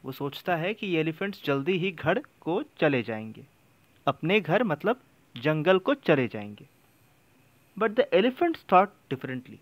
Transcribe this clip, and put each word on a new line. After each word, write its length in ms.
वो 80
सोचता 440
है 180
कि 120
ये 140
एलिफेंट्स 440
जल्दी 280
ही 180
घर 320
को 220
चले 400
जाएंगे, 420
अपने 340
घर 240
मतलब 360
जंगल 420
को 160
चले 340
जाएंगे। 380
But 160
the 200
elephants 500
thought 240
differently। 500